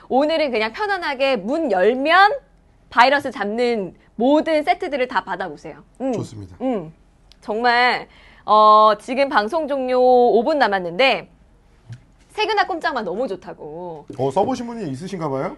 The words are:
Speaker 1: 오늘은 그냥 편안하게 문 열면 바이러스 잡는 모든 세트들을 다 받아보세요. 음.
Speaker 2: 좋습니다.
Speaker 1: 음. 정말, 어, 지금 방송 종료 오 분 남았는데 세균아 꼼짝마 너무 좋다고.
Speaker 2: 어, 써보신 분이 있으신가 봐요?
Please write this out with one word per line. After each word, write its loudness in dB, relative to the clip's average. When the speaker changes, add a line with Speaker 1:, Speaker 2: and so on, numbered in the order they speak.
Speaker 1:
오늘은 0
그냥 -2
편안하게 -2
문 -4
열면 4
바이러스 2
잡는 -4
모든 2
세트들을 -2
다 -4
받아보세요. -12
음. -4
Speaker 2:
좋습니다. -10
Speaker 1:
음. -6
정말, 0
어, 8
지금 -2
방송 0
종료 -2
오 4
분 0
남았는데 0
세균아 -2
꼼짝마 -4
너무 -6
좋다고. -12
Speaker 2:
어, -2
써보신 -2
분이 -10
있으신가 -8
봐요? -6